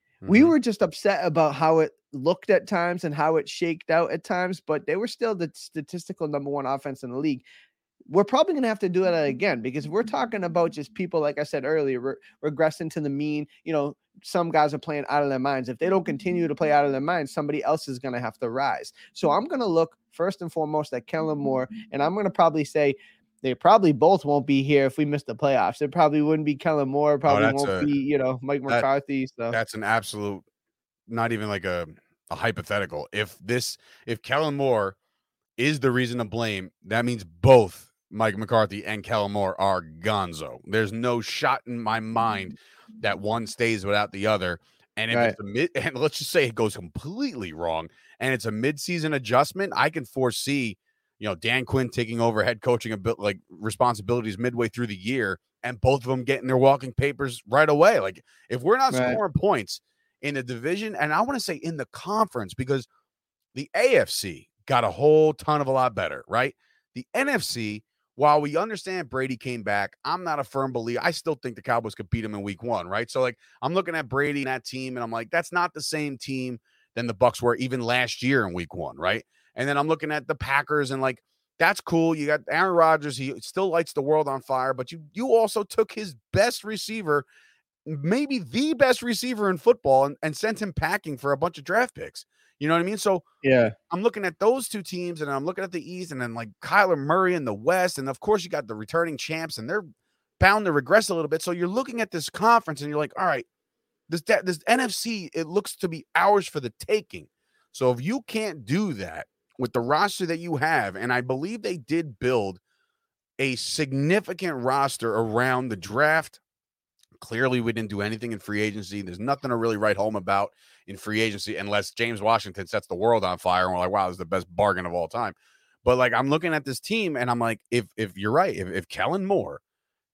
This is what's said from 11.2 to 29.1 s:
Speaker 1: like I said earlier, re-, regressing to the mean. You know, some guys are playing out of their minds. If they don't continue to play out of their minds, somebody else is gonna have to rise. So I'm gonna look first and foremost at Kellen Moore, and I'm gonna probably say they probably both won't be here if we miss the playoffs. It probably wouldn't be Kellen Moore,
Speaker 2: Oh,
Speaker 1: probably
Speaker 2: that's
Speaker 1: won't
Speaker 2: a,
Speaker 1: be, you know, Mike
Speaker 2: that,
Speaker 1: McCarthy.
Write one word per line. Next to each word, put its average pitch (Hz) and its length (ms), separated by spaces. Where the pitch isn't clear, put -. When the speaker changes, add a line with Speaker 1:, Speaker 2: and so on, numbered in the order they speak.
Speaker 1:
like 147 180
I 147 40
said 147 200
earlier, 139 380
re-, - 500
regressing 156 400
to - 80
the 147 100
mean. 147 380
You - 80
know, 147 240
some 170 280
guys 151 220
are 147 60
playing 147 280
out 147 160
of 143 60
their 135 100
minds. 131 300
If 123 80
they 175 120
don't 190 140
continue 170 460
to 147 60
play 151 180
out 147 120
of 143 60
their 135 80
minds, 151 320
somebody 147 320
else 156 240
is 131 100
gonna 123 220
have 120 200
to 120 100
rise. 120 420
So 156 180
I'm 196 140
gonna 277 200
look 165 300
first 185 300
and 170 100
foremost 151 420
at 123 140
Kellen 160 300
Moore, 131 320
and 139 120
I'm 165 100
gonna 202 160
probably 160 360
say 139 300
they 131 120
probably 190 360
both 156 320
won't 143 220
be 139 160
here 139 240
if 127 140
we 151 60
miss 143 180
the 113 120
playoffs. 127 460
It 143 100
probably 151 300
wouldn't 156 240
be 147 100
Kellen 147 340
Moore, 147 260
Speaker 2:
Oh, 135 40
Speaker 1:
probably 135 220
Speaker 2:
that's 113 140
Speaker 1:
won't 135 160
Speaker 2:
a, 95 140
Speaker 1:
be, 147 60
you 143 280
know, 131 220
Mike 139 200
Speaker 2:
that, 135 140
Speaker 1:
McCarthy. 135 600